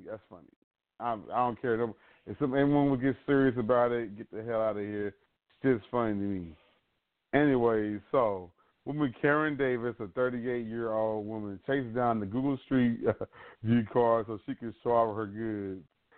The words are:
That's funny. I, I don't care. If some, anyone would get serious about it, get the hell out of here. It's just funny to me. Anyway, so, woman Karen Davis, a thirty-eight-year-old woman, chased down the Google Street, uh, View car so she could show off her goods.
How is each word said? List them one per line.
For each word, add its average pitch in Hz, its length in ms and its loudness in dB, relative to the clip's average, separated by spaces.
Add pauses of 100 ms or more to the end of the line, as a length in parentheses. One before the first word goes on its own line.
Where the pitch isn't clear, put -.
That's 107 240 -12
funny. 87 140 -20 (560)
I, 117 140 -4 (200)
I 110 40 -2
don't 123 240 0
care. 117 200 0 (440)
If 101 140 -10
some, 139 140 0
anyone 143 360 4
would 131 120 0
get 131 140 0 (100)
serious 135 320 4
about 120 340 4
it, 113 260 -4
get 113 140 -14
the 107 120 -8
hell 113 180 -2
out 107 160 0
of 104 60 -4
here. 104 240 -4 (560)
It's 131 160 4
just - 120 -16
funny 117 220 0
to 101 60 -2
me. 98 280 -4 (840)
Anyway, 117 680 2 (120)
so, 101 400 0 (340)
woman 143 360 -2
Karen 151 360 2
Davis, 123 420 -2
a 107 80 -8
thirty-eight-year-old 117 1160 -2
woman, 104 400 -8
chased 131 300 -2
down 120 240 2
the 101 60 -4
Google 131 400 -2
Street, 123 420 2
uh, - 180 0 (380)
View 113 280 4
car 117 360 4
so 110 180 -8
she 135 100 -8
could 113 180 -10 (100)
show 120 80 0
off 113 240 2
her 107 120 -4
goods. 101 560 -6 (340)